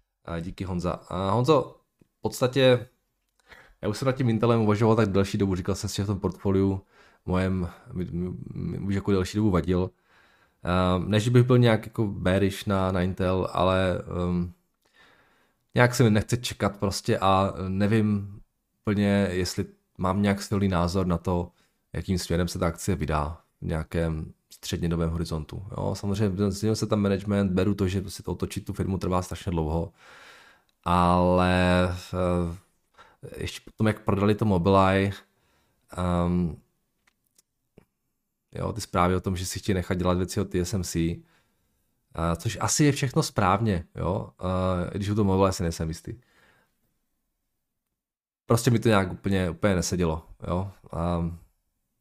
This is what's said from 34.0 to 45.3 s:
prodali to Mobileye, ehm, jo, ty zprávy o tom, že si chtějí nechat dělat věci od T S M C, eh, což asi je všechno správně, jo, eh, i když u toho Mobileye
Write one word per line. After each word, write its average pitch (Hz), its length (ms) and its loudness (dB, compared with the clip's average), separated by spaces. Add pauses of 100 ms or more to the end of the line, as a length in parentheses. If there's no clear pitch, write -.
prodali 101 300 2
to 104 100 -2
Mobileye, 98 680 4 (840)
ehm, 87 600 0 (2000)
jo, 85 180 -6
ty 110 80 -8
zprávy 92 360 2
o 90 40 0
tom, 95 160 -4
že 92 100 -6
si - 120 -8
chtějí - 160 -2
nechat 92 240 -2
dělat 90 200 2
věci 92 220 -2
od 95 80 -2
T 90 120 -2
S 87 140 -4
M 92 100 -2
C, 85 380 -2 (920)
eh, 85 220 -2
což - 240 -6
asi - 240 0
je 143 80 4
všechno 143 300 -2
správně, 98 640 0 (100)
jo, 92 360 -4 (100)
eh, 92 500 -2
i - 60 -8
když 98 120 -4
u 104 60 0
toho 107 100 2
Mobileye 95 280 4